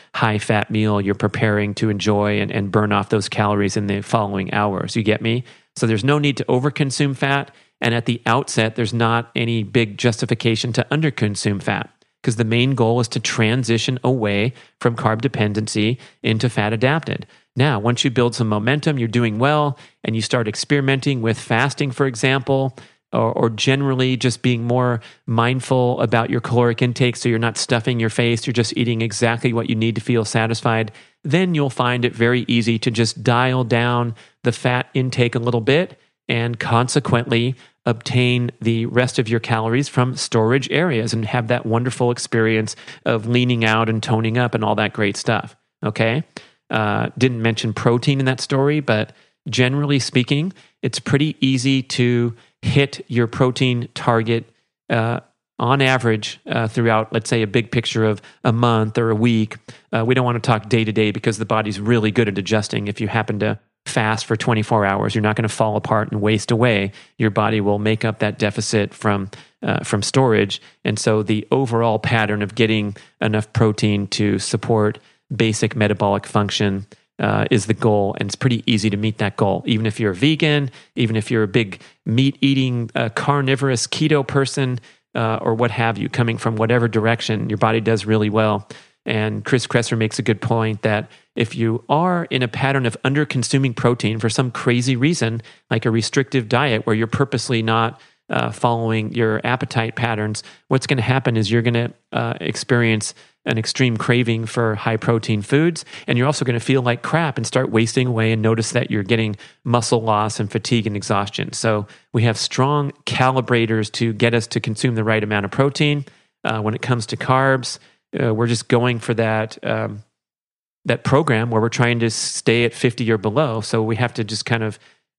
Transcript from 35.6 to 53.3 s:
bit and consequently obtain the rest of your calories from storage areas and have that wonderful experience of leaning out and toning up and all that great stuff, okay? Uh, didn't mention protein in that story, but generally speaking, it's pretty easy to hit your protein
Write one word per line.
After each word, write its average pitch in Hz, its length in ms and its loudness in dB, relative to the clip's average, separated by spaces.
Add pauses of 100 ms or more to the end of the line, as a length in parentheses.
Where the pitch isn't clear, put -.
bit 147 360 0 (300)
and 117 320 -2
consequently 120 960 0 (300)
obtain 123 760 0
the 117 280 0
rest 127 300 0
of 110 120 0
your 117 100 0
calories 113 480 0
from 127 300 0
storage 123 540 0
areas 139 420 0
and 113 120 -2
have 117 220 -2
that 120 180 -2
wonderful 120 460 0
experience 110 640 0 (300)
of 113 220 0
leaning 123 360 2
out 110 240 4
and 110 160 0
toning 113 340 0
up 120 180 0
and 110 80 -2
all 107 120 0
that 107 160 0
great 104 240 -2
stuff, - 400 -4 (300)
okay? 113 380 0 (480)
Uh, 110 460 0
didn't 120 260 0
mention 113 280 0
protein 123 480 0
in 131 60 0
that 131 160 -2
story, 143 380 0
but 110 340 -2 (340)
generally 135 520 2
speaking, 147 520 0 (300)
it's - 180 -4
pretty 143 400 0
easy 135 440 2
to 120 520 0 (280)
hit - 440 0
your 117 200 0
protein 123 640 0